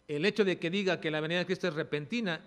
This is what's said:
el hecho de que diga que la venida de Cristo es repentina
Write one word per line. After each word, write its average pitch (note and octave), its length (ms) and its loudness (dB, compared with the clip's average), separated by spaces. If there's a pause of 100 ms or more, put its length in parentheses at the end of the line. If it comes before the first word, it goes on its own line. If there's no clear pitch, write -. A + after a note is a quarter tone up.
el D3+ 180 0
hecho G#3 180 4
de F3+ 160 2
que E3+ 100 -2
diga F#3 300 0
que D#3+ 120 -2
la D3+ 100 0
venida E3 180 0
de F3 60 0
Cristo F3+ 220 -2
es E3+ 60 -2
repentina D#3 720 -2